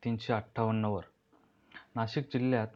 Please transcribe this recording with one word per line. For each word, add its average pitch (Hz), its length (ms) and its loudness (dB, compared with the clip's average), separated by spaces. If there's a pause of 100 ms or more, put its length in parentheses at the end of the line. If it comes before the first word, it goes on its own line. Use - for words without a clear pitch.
तीनशे 117 280 -2
अठ्ठावन्न 110 520 0
वर. 104 180 0 (920)
नाशिक 135 300 -2
जिल्ह्यात 127 520 2